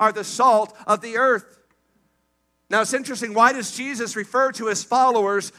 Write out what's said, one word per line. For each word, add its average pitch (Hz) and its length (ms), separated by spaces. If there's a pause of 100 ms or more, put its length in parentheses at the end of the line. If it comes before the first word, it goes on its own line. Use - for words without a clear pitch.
are 214 100
the 208 140
salt 226 600
of 208 160
the 226 160
earth." 247 440 (1080)
Now 214 120
it's 214 120
interesting, 240 420
why 233 180
does 247 180
Jesus 233 460
refer 254 360
to 226 140
his 208 160
followers 220 760